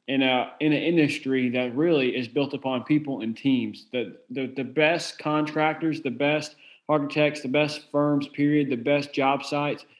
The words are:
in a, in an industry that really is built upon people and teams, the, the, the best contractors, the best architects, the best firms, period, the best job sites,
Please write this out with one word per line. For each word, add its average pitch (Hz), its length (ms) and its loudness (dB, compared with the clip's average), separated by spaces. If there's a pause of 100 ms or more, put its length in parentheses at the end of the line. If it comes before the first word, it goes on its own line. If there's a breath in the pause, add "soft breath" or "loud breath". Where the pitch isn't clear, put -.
in 135 140 2
a, 127 400 2
in 151 100 4
an 135 100 2
industry 135 680 2
that 123 260 -2
really 143 400 2
is 123 140 -4
built 139 240 -2
upon 127 320 -4
people 147 340 0
and 113 160 -4
teams, 117 560 -2
the, 117 240 -4 (140)
the, 131 180 -6
the 131 160 -6
best 156 560 0
contractors, 151 800 0
the 131 80 -4
best 147 460 -2 (320 loud breath)
architects, 147 540 0
the 127 80 -6
best 147 420 0
firms, 147 380 2
period, 147 400 2
the 131 80 0
best 143 360 0
job 139 300 2
sites, 143 420 -4 (140)